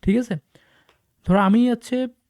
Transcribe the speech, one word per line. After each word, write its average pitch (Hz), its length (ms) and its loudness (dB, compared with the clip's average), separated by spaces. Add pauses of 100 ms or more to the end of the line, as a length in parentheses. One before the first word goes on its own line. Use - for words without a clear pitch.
ঠিক 196 140 0
আছে? 233 180 -4 (920)
ধরো 180 120 2
আমি 214 320 2
হচ্ছে 254 360 -4 (240)